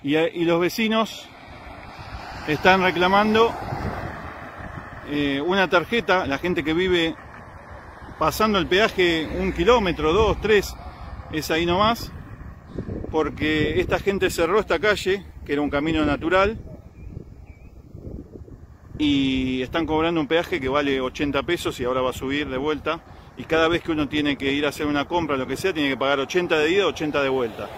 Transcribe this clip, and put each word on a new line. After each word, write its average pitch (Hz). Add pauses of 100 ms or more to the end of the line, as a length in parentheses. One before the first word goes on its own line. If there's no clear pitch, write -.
y, 143
y 165
los 170
vecinos 220 (1200)
están 185
reclamando, 196 (1600)
eh, 143
una 185
tarjeta, 185
la 139
gente 170
que 156
vive 175 (1000)
pasando 202
el 160
peaje 175 (100)
un 180
kilómetro, 170
dos, 202
tres, 202 (600)
es 156
ahí 165
nomás, 208 (1000)
porque 151
esta 170
gente 185
cerró 175
esta 190
calle, 196 (200)
que 147
era 143
un 147
camino 156
natural, 180 (2500)
y 131
están 160
cobrando 160
un 135
peaje 165
que 131
vale 139
ochenta 135
pesos 170
y 127
ahora 127
va 127
a -
subir 139
de 131
vuelta, 151 (340)
y 123
cada 160
vez 170
que 165
uno 151
tiene 147
que 139
ir 147
a 143
hacer 151
una 147
compra, 165
lo 131
que 131
sea, 190
tiene 143
que 131
pagar 139
ochenta 170
de 156
ida, 190
ochenta 147
de 135
vuelta. 113